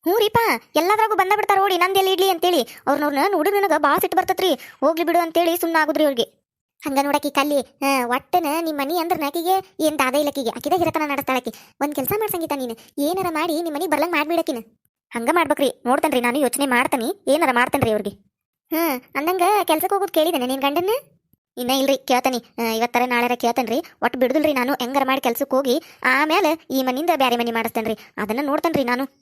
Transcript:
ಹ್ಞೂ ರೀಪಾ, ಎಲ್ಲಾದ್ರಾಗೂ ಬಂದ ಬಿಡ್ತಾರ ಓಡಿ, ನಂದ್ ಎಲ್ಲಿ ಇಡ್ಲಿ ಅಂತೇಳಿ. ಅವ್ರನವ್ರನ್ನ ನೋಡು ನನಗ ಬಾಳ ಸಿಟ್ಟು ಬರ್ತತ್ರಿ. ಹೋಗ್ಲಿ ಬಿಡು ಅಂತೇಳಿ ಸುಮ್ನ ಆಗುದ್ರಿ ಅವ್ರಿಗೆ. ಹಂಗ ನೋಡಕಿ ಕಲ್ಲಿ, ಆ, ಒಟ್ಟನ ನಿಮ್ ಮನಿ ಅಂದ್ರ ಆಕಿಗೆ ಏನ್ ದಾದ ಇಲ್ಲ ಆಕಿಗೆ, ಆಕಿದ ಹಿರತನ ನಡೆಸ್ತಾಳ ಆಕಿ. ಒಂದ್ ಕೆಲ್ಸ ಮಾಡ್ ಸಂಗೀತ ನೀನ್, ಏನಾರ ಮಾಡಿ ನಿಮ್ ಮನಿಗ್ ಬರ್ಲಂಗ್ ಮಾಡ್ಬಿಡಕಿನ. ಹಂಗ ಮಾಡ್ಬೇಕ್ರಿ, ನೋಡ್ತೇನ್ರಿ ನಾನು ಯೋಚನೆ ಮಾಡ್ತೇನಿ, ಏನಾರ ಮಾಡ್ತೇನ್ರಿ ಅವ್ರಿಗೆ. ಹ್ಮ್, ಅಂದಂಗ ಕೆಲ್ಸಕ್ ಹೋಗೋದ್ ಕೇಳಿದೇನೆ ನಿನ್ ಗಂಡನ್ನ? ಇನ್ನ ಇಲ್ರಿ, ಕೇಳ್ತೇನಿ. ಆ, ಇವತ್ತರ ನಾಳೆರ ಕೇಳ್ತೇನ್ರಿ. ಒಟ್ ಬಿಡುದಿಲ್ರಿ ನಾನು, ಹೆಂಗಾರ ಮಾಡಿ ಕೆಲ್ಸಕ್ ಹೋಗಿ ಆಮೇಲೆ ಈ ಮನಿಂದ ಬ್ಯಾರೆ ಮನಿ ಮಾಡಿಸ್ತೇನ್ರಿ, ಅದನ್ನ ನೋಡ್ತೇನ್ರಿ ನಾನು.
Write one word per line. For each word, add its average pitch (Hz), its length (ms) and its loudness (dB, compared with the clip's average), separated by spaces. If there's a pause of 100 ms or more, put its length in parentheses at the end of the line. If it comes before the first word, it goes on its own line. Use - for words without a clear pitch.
ಹ್ಞೂ 381 120 2
ರೀಪಾ, 427 580 0
ಎಲ್ಲಾದ್ರಾಗೂ 415 400 2
ಬಂದ 370 200 2
ಬಿಡ್ತಾರ 415 220 2
ಓಡಿ, 392 200 2
ನಂದ್ 370 200 2
ಎಲ್ಲಿ 381 140 2
ಇಡ್ಲಿ 381 180 2
ಅಂತೇಳಿ. 349 320 2 (240)
ಅವ್ರನವ್ರನ್ನ 285 440 0
ನೋಡು 349 200 2
ನನಗ 392 260 2
ಬಾಳ 294 240 2
ಸಿಟ್ಟು 381 180 0
ಬರ್ತತ್ರಿ. 370 360 0 (260)
ಹೋಗ್ಲಿ 320 240 2
ಬಿಡು 330 140 2
ಅಂತೇಳಿ 330 380 2
ಸುಮ್ನ 330 240 -2
ಆಗುದ್ರಿ 302 240 2
ಅವ್ರಿಗೆ. 269 400 -2 (420)
ಹಂಗ 277 180 -2
ನೋಡಕಿ 285 280 -2
ಕಲ್ಲಿ, 285 300 0
ಆ, 269 460 -2
ಒಟ್ಟನ 285 400 -2 (140)
ನಿಮ್ 320 180 -4
ಮನಿ 285 200 -2
ಅಂದ್ರ 330 280 -2
ಆಕಿಗೆ 339 600 -2
ಏನ್ 302 120 0
ದಾದ 254 160 0
ಇಲ್ಲ 294 140 2
ಆಕಿಗೆ, 262 220 -4
ಆಕಿದ - 260 -4
ಹಿರತನ 320 300 0
ನಡೆಸ್ತಾಳ 277 300 -2
ಆಕಿ. 247 160 -6 (280)
ಒಂದ್ 285 140 -2
ಕೆಲ್ಸ 269 240 -4
ಮಾಡ್ 440 120 -2
ಸಂಗೀತ 330 260 -4
ನೀನ್, 240 200 -8 (220)
ಏನಾರ 359 320 0
ಮಾಡಿ 320 320 -2
ನಿಮ್ 320 120 -6
ಮನಿಗ್ 320 160 -4
ಬರ್ಲಂಗ್ 311 220 0
ಮಾಡ್ಬಿಡಕಿನ. 311 460 0 (560)
ಹಂಗ 233 180 -2
ಮಾಡ್ಬೇಕ್ರಿ, 285 400 2 (140)
ನೋಡ್ತೇನ್ರಿ 262 340 2
ನಾನು 240 180 0
ಯೋಚನೆ 277 280 0
ಮಾಡ್ತೇನಿ, 262 480 0 (140)
ಏನಾರ 294 240 2
ಮಾಡ್ತೇನ್ರಿ 247 380 0
ಅವ್ರಿಗೆ. 208 200 -2 (600)
ಹ್ಮ್, 320 300 -2 (160)
ಅಂದಂಗ 349 260 0 (220)
ಕೆಲ್ಸಕ್ 330 280 0
ಹೋಗೋದ್ 392 180 0
ಕೇಳಿದೇನೆ 311 360 0
ನಿನ್ 269 140 -4
ಗಂಡನ್ನ? 302 300 0 (680)
ಇನ್ನ 247 140 -4
ಇಲ್ರಿ, 269 260 2
ಕೇಳ್ತೇನಿ. 254 480 0 (140)
ಆ, 233 40 -2
ಇವತ್ತರ 233 440 0
ನಾಳೆರ 240 280 0
ಕೇಳ್ತೇನ್ರಿ. 240 440 -2 (240)
ಒಟ್ - 140 -2
ಬಿಡುದಿಲ್ರಿ 277 360 2
ನಾನು, 254 200 0
ಹೆಂಗಾರ 269 340 -2
ಮಾಡಿ 269 140 2
ಕೆಲ್ಸಕ್ 254 300 -2
ಹೋಗಿ 262 320 0 (200)
ಆಮೇಲೆ 311 680 2
ಈ 262 120 -2
ಮನಿಂದ 262 340 -2
ಬ್ಯಾರೆ 254 200 2
ಮನಿ 233 160 -2
ಮಾಡಿಸ್ತೇನ್ರಿ, 226 420 -4 (220)
ಅದನ್ನ 214 260 -4
ನೋಡ್ತೇನ್ರಿ 302 420 0
ನಾನು. 247 200 0 (180)